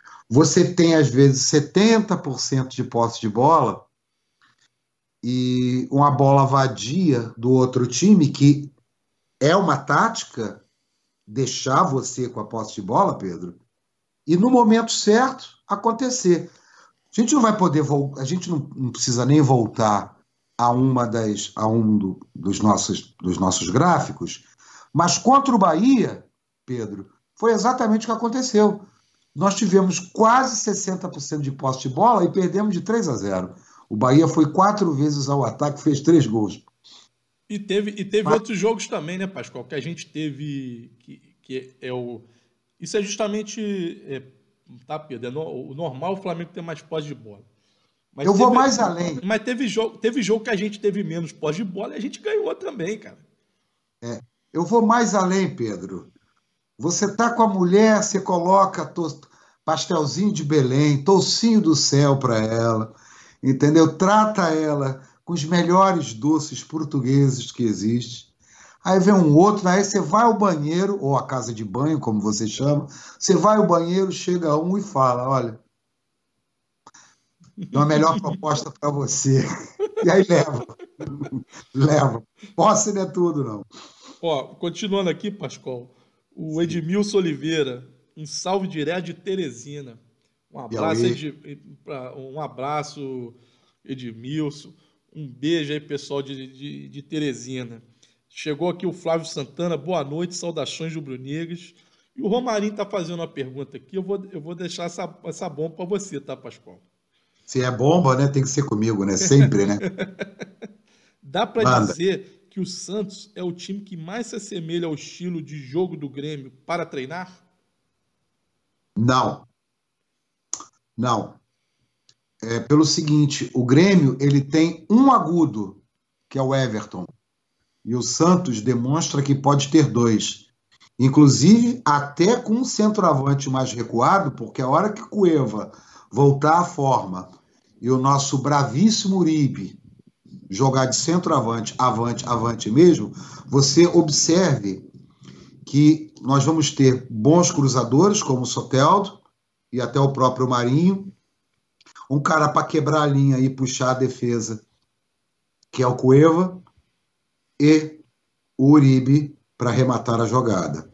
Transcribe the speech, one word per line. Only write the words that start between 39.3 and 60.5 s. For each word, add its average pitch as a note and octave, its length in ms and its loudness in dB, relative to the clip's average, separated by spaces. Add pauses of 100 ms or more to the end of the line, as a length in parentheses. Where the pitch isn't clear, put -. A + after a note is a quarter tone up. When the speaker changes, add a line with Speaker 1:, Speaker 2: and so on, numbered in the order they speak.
Speaker 2:
que D#3 100 -12
a C#3+ 40 -6
gente D#3 280 -12
teve, C#3 920 -10
que, - 220 -20 (200)
que C3 400 -14
é B2+ 100 -10
o... A#2+ 300 -10 (580)
Isso F3 160 -10
é G#3 60 0
justamente, G#3 1080 -8
é, C3+ 160 -12 (640)
tá, D3+ 100 -10
Pedro, B2 300 -12
é B2 40 -8
no-, D3+ 400 -10
o - 40 -16
normal D#3+ 380 -8
o F#3+ 80 -8
Flamengo E3+ 320 -10
ter F3+ 80 -12
mais E3 200 -12
posse D#3 260 -8
de C#3+ 80 -12
bola. A2 280 -20 (720)
Mas C#3 120 -8
Speaker 1:
Eu G3+ 60 6
vou A#3 140 6
Speaker 2:
teve, B3 120 4
Speaker 1:
mais C4+ 200 2
além. F3 440 -2
Speaker 2:
mas G#3+ 200 -2
teve B3 240 -4
jogo, G#3+ 300 -4
teve A#3 240 -2
jogo G#3+ 220 -2
que A#3 80 -8
a G#3+ 40 0
gente G#3 240 -6
teve G3+ 240 -2
menos D#3+ 280 -8
posse D#3 260 -6
de A3+ 60 -6
bola G3 300 -10
e - 40 -12
a G#3+ 40 -8
gente - 200 -10
ganhou G#4+ 340 -4
também, A3+ 420 -8
cara. - 200 -20 (840)
Speaker 1:
É, A#2 160 -10 (340)
eu E3 100 -4
vou A3 220 2
mais A3+ 280 2
além, F#3+ 420 0
Pedro. F#2+ 560 -10 (680)
Você F3 360 -2
tá A#3 160 0
com A#3 120 2
a A3 40 4
mulher, G3 540 4
você - 200 -2
coloca F#3+ 640 2
to-, D#3 360 -8 (440)
pastelzinho D#3+ 680 0
de D3+ 100 -4
Belém, C#3+ 600 2